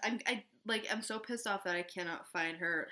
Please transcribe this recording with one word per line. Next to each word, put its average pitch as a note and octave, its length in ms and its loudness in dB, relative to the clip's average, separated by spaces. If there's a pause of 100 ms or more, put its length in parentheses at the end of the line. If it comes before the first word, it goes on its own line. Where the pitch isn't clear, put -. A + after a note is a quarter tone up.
I'm, A3+ 220 2
I, A#3 180 2 (220)
like, A3 260 2
I'm A3 120 0
so A3 160 -2
pissed A#3+ 260 -4
off G3 200 2
that F3 100 2
I F3 80 0
cannot F3 480 -6
find E3 260 0
her, E3+ 340 2